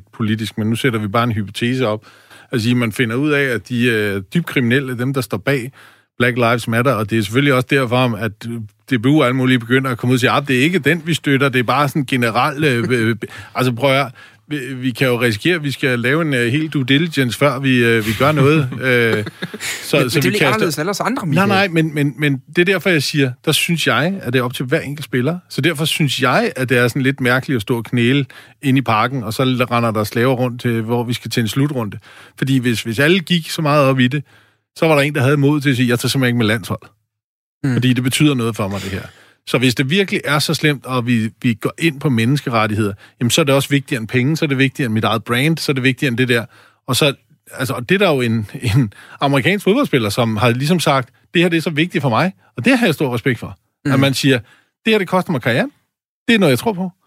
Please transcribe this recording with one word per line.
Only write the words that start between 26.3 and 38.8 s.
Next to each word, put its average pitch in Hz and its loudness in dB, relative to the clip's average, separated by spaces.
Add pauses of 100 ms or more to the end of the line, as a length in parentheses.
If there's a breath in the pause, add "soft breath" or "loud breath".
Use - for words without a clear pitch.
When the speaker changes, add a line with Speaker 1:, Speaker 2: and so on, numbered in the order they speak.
Speaker 1:
at 127 -4
det 131 4
er 123 4
sådan 131 -2
lidt 135 0
mærkeligt 127 0
at 107 -2
stå 120 -2
og 110 -8
knæle 127 2 (360 loud breath)
ind 135 2
i 139 4
parken, 117 0
og 110 -6
så 139 -2
render 120 0
der 104 0
slaver 123 0
rundt 123 -4
til, 117 -2
hvor 120 -2
vi 120 -4
skal - -8
til 123 0
en 110 0
slutrunde. 131 -2 (380 loud breath)
Fordi 135 0
hvis, 120 0
hvis 113 -4
alle 165 4
gik 170 -4
så - -6
meget 147 4
op 135 4
i 123 4
det, 139 -2 (520 soft breath)
så 170 2
var 156 4
der 139 4
en, 147 0
der 139 0
havde 143 4
mod 143 4
til 143 2
at 127 2
sige, 123 2
"Jeg 123 2
tager 123 -2
simpelthen 127 0
ikke - 0
med 117 2
landshold." 107 -2 (840)
Speaker 2:
Mm. 135 0
Speaker 1:
Fordi 123 2
det 123 0
betyder 143 2
noget 117 -2
for 104 -4
mig, 98 -6